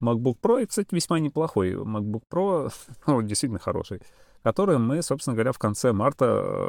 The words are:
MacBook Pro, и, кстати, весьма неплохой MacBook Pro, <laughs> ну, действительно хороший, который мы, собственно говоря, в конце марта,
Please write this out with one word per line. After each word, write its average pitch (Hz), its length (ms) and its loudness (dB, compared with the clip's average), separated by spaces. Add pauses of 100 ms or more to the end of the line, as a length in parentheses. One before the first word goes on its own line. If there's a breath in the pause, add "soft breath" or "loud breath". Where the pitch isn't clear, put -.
MacBook 120 400 2
Pro, 233 220 2
и, - 20 -4
кстати, - 300 -4
весьма 165 240 0
неплохой 143 540 -2
MacBook 107 480 -4 (100)
Pro, 180 400 0 (180 loud breath)
<laughs> - 160 -20
ну, 135 160 4
действительно 107 380 -2
хороший, - 400 -4 (440 soft breath)
который 175 360 2
мы, 131 220 2
собственно 139 340 -2
говоря, 113 160 2
в - 80 -6
конце 113 320 2
марта, 117 340 2 (440)